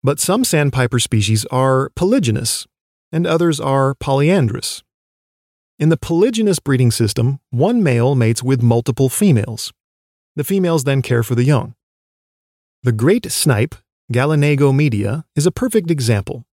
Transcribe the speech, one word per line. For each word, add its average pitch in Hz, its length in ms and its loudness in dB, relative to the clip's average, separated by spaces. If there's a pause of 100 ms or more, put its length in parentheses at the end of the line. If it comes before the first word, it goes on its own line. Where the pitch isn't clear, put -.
But 143 160 -2
some 226 240 0
sandpiper 135 540 0
species 107 540 0
are 131 440 0
polygynous, 180 680 -2 (460)
and 170 160 -2
others 165 320 0
are 135 340 0
polyandrous. 143 880 -2 (960)
In 151 120 2
the 165 80 2
polygynous 208 680 0
breeding 127 260 2
system, 113 500 -2 (120)
one 196 320 0
male 127 320 2
mates 113 260 0
with 123 220 0
multiple 120 460 2
females. 120 640 0 (640)
The 147 80 -6
females 170 420 0
then 139 180 0
care 117 180 0
for 117 140 -4
the 123 80 2
young. 117 320 0 (1040)
The 123 100 0
great 156 400 0
snipe, 127 440 0 (360)
Gallinago 143 600 2
media, 127 520 0 (100)
is 151 100 0
a 180 60 4
perfect 214 400 -2
example. 117 540 -2 (120)